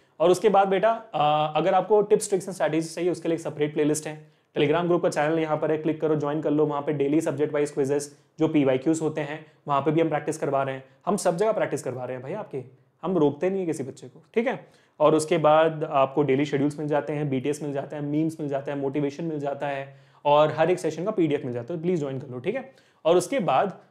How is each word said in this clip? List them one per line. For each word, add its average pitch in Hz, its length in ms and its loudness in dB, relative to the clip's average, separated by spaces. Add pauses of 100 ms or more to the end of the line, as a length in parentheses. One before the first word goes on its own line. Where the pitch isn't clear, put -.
(200)
और 165 100 6
उसके 185 200 4
बाद 196 180 6
बेटा, 190 240 2
अ, 151 640 0
अगर 165 180 2
आपको 190 300 4
tips, 202 200 2
tricks 185 220 -2
and 190 80 -8
strategies 165 420 -2
चाहिए, 175 140 -2
उसके 165 180 -4
लिए 165 80 0
एक 160 60 -6
सेपरेट 151 320 -4
प्लेलिस्ट 151 340 0
है। 151 120 -10 (360)
Telegram 156 320 2
ग्रुप 170 160 2
का 180 60 2
चैनल 156 300 0
यहाँ 156 180 0
पर 151 140 -2
है, 156 60 0
क्लिक 156 240 -4
करो, 156 140 0
ज्वाइन 147 260 -2
कर 151 100 -2
लो। 151 140 2
वहाँ 147 160 -2
पे 147 120 -2
डेली 143 280 0
सब्जेक्ट 151 320 -2
वाइज 147 180 0
क्विजेस, 143 440 -2 (240)
जो 156 80 4
पीवाईक्यूज़ 151 540 2
होते 156 200 -2
हैं, 147 240 -8 (220)
वहाँ 139 140 2
पे 160 100 0
भी 160 100 2
हम 160 80 2
प्रैक्टिस 151 280 -4
करवा 139 260 0
रहे 135 120 -4
हैं। 131 80 -12 (220)
हम 196 120 0
सब 180 200 0
जगह 214 140 2
प्रैक्टिस 147 320 -4
करवा 127 220 -8
रहे 127 100 -8
हैं 123 80 -12
भाई 139 100 -8
आपके, 202 300 -10 (400)
हम 180 140 0
रोकते 147 320 2
नहीं 190 100 -2
है 185 60 -4
किसी 147 180 -4
बच्चे 131 240 -14
को, - 160 -20 (100)
ठीक 233 140 0
है? 226 200 -6 (320)
और 151 160 6
उसके 156 220 2
बाद 156 460 4
आपको 139 400 2
डेली 135 220 2
शेड्यूल्स 147 340 -2
मिल 151 80 -6
जाते 147 260 -2
हैं, 147 160 -4
बीटीएस 139 340 -2
मिल 143 100 -6
जाता 135 220 -8
है, 147 80 -8
मीम्स 156 360 -2
मिल 147 100 -6
जाता 139 220 -4
है, 143 60 -6
मोटिवेशन 139 460 -4
मिल 156 160 -6
जाता 143 280 -6
है 139 280 -8 (300)
और 147 280 6
हर 165 180 2
एक 175 80 0
सेशन 160 260 -4
का 214 60 -2
पीडीएफ़ 143 340 0
मिल 120 80 -6
जाता 120 200 -8
है, 170 60 -8
तो 156 40 -8
प्लीज 175 160 0
ज्वाइन 135 200 -6
कर 139 80 -12
लो, 123 120 -10
ठीक 185 160 -4
है? 262 160 -10 (340)
और 170 120 6
उसके 180 220 0
बाद 165 380 0 (140)